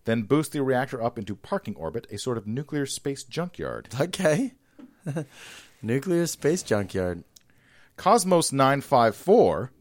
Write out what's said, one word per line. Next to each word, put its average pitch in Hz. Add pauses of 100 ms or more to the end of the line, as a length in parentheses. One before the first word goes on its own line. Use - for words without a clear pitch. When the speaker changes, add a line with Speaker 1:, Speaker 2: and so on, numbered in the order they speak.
Speaker 1:
then 113
boost 147
the 147
reactor 131
up 117
into 104
parking -
orbit, 80
a 101
sort 120
of 104
nuclear 139
space -
junkyard. 76 (100)
Speaker 2:
Okay. 175 (540)
<laughs> 156 (560)
Nuclear 160
space 160
junkyard. 92 (720)
Speaker 1:
Cosmos 180
nine 135
five 117
four 101